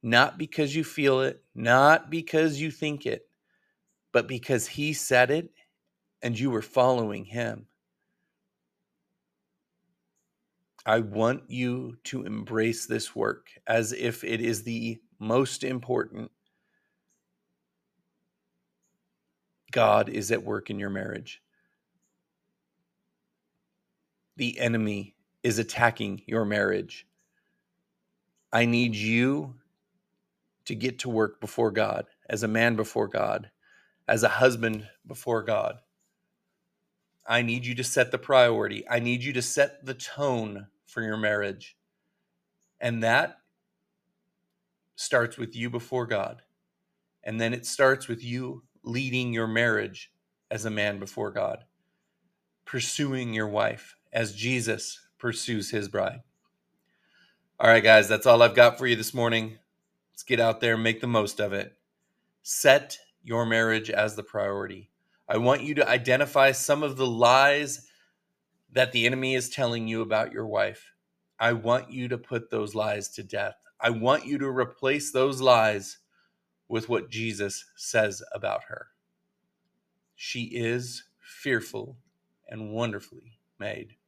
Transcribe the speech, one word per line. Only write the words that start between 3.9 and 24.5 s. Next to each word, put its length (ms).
but 160
because 380
he 260
said 380
it 200
and 160
you 120
were 120
following 640
him. 420
I 160
want 500
you 540
to 200
embrace 640
this 280
work 340
as 260
if 320
it 160
is 220
the 380
most 460
important. 640
God 360
is 240
at 100
work 260
in 100
your 120
marriage. 520
The 220